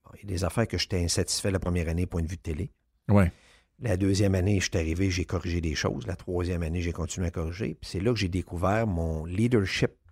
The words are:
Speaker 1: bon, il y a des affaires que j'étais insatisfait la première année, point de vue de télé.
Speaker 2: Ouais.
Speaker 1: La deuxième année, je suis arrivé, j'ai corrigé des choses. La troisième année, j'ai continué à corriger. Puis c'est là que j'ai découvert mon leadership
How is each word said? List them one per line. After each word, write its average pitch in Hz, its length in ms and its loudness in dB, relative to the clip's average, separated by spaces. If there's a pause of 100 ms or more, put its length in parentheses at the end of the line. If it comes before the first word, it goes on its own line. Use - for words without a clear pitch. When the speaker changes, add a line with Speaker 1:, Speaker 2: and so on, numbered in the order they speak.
Speaker 1:
bon, - 120 -20
il - 140 -20
y 98 40 -4
a - 20 -2
des 90 80 0
affaires 107 240 0
que 92 100 -4
j'étais 87 240 -2
insatisfait 92 500 0
la 92 80 0
première 87 280 0
année, 85 200 0
point 85 160 -2
de 78 40 -2
vue 90 100 -6
de - 40 -18
télé. 82 300 -6 (360)
Speaker 2:
Ouais. 98 240 6 (480)
Speaker 1:
La 104 160 0
deuxième 95 400 4
année, 95 240 4
je - 100 0
suis - 80 -2
arrivé, 82 320 2
j'ai 87 140 0
corrigé 87 380 -2
des 80 140 0
choses. 98 300 -2
La 87 120 -6
troisième 87 460 -2
année, 85 180 -2
j'ai 85 100 -2
continué 87 360 -4
à 87 40 0
corriger. 87 480 -6
Puis - 100 -14
c'est 87 120 -4
là 113 100 2
que 113 80 0
j'ai 98 80 0
découvert 92 600 0
mon 82 360 0
leadership 104 680 2 (200)